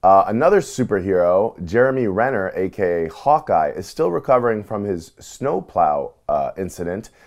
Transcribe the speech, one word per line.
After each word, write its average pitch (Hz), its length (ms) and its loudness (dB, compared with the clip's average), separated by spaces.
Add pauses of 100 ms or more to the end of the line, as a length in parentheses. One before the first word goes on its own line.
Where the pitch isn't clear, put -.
Uh, 95 260 6
another 160 340 2
superhero, 95 1000 0
Jeremy 120 440 0
Renner, 104 500 -2
A 92 140 -2
K 87 340 -2
A 80 60 -6
Hawkeye, 95 680 0
is 92 100 -10
still 165 240 -4
recovering 120 540 0
from 104 200 -6
his 87 360 -6
snowplow, 87 920 -2 (120)
uh, 71 300 -2
incident, 92 540 -8 (160)